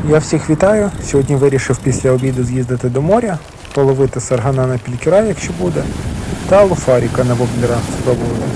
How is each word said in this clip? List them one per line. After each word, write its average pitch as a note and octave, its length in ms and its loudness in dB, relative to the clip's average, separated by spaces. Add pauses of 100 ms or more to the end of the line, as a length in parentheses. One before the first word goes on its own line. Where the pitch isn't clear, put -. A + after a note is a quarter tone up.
(100)
Я D#3 80 6
всіх D#3 320 -2
вітаю. G3 400 2 (140)
Сьогодні C#3 320 0
вирішив C3+ 420 2
після C3 320 0
обіду B2+ 340 0
з'їздити B2 440 -2
до C#3+ 140 -2
моря, G3 360 0 (360)
половити C3+ 460 2
саргана C3 460 0
на B2+ 120 -2
пількера, D#3 420 0
якщо G#3 400 -2
буде, D#3+ 220 -2 (680)
та G3+ 160 6
луфаріка B2+ 600 2
на B2 100 2
воблера A#2+ 440 0 (220)
спробувати. A#2+ 560 -2